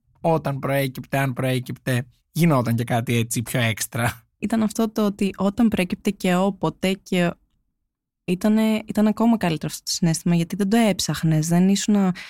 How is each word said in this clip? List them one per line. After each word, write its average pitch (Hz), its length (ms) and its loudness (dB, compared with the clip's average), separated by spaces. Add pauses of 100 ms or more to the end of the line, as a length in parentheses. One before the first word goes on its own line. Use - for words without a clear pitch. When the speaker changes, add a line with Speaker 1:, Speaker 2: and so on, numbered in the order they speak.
(220)
Speaker 1:
όταν 151 380 0
προέκυπτε, 139 580 -2
αν 135 160 0
προέκυπτε, 127 760 -2 (240)
γινόταν 135 440 2
και 120 80 0
κάτι 120 320 -2
έτσι 117 260 -2
πιο 127 180 -4
έξτρα; 117 640 -4 (160)
Speaker 2:
Ήταν 220 260 -2
αυτό 214 280 -2
το 214 140 0
ότι 202 320 -2
όταν 202 300 2
προέκυπτε 196 420 -2
και 185 260 0
όποτε 190 580 -2
και 180 380 -2 (920)
ήτανε, 214 600 2
ήταν 214 220 0
ακόμα 220 300 2
καλύτερο 165 360 -2
αυτό - 100 -14
το - 80 -8
συναίσθημα, 175 440 0
γιατί 170 200 -2
δεν 196 140 -2
το 226 80 2
έψαχνες, 160 720 0
δεν 175 220 4
ήσουνα 196 460 2 (140)